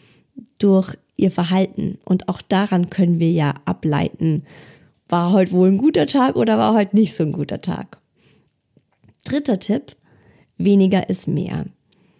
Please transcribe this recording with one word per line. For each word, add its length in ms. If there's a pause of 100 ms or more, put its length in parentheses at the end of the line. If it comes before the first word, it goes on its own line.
(580)
durch 400 (200)
ihr 120
Verhalten. 720
Und 260
auch 120
daran 480
können 300
wir 120
ja 220 (120)
ableiten, 800 (640)
war 260
heute 180
wohl 160
ein 100
guter 300
Tag 280
oder 220
war 160
heute 220
nicht 200
so 80
ein 80
guter 300
Tag. 380 (1300)
Dritter 340
Tipp, 360 (640)
weniger 520
ist 180
mehr. 380 (540)